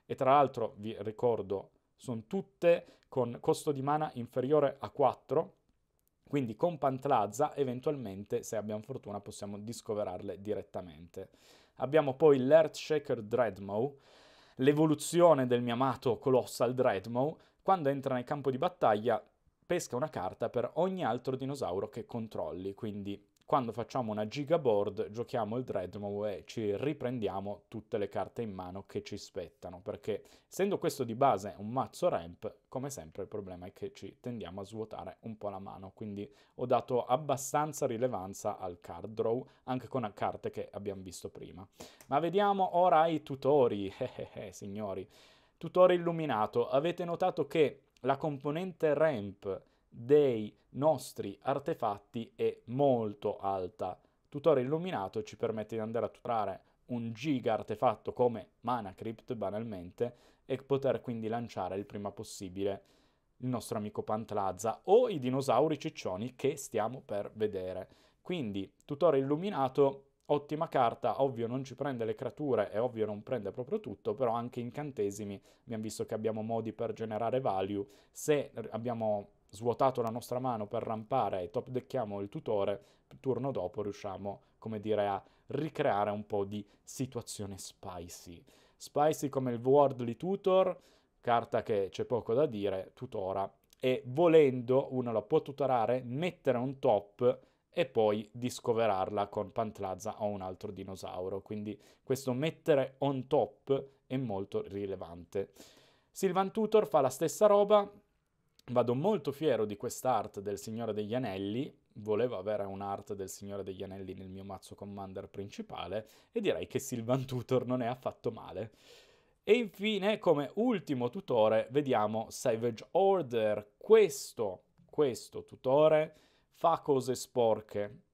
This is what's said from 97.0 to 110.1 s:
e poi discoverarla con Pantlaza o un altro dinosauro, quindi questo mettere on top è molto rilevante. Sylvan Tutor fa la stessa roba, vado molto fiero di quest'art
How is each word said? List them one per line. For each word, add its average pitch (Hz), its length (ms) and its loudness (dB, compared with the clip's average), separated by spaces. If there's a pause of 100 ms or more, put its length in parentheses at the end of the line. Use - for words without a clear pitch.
e 175 160 0
poi 107 460 2
discoverarla 104 960 0
con 101 240 -6
Pantlaza 101 720 -6
o 107 40 0
un 104 140 -4
altro 95 320 -8
dinosauro, 95 720 -8
quindi 107 380 -8 (220)
questo 131 300 -2
mettere 135 640 2
on 139 280 -2
top 135 580 0 (220)
è 127 100 -4
molto 107 500 -4
rilevante. 95 840 -6 (580)
Sylvan 190 400 0
Tutor 214 380 4
fa 151 120 4
la 135 100 4
stessa - 360 2
roba, 202 420 6 (800)
vado 120 240 2
molto 156 380 0
fiero 123 320 0
di 104 120 -4
quest'art 110 640 -2